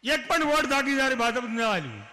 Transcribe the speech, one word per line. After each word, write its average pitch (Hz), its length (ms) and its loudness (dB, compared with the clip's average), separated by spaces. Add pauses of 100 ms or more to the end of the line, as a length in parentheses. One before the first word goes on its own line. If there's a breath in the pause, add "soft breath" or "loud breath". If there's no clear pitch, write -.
એક 269 240 -2
પણ 330 160 2
વોટ 294 220 2
ભાગીદારી 269 480 2
ભાજપ 240 300 0
ના 226 240 -2
આલ્યું. 127 440 -4